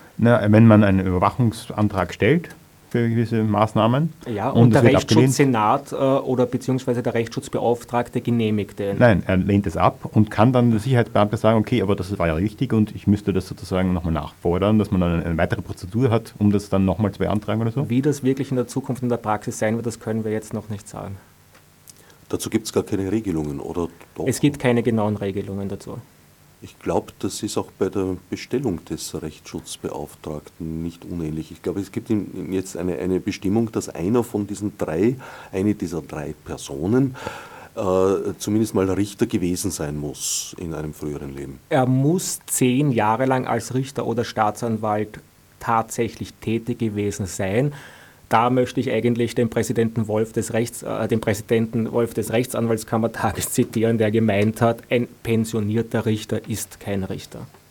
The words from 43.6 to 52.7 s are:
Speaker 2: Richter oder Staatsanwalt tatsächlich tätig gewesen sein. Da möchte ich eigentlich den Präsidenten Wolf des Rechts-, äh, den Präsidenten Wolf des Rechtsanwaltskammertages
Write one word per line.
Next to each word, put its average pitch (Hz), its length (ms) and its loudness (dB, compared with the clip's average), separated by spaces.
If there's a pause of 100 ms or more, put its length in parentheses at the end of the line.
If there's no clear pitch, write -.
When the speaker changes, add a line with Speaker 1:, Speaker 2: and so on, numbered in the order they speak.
Speaker 2:
Richter 127 320 -4
oder 117 160 0
Staatsanwalt 107 960 -2 (400)
tatsächlich 113 760 -2
tätig 117 440 -4
gewesen 104 480 -2
sein. 104 460 0 (560)
Da 117 200 4
möchte 123 320 0
ich 120 100 -2
eigentlich 117 440 0
den 117 160 2
Präsidenten 113 580 0
Wolf 110 240 0
des 110 220 -2
Rechts-, 117 280 -2
äh, 107 240 -4
den 110 140 2
Präsidenten 113 720 0
Wolf 117 220 0
des 104 180 -4
Rechtsanwaltskammertages 113 1160 0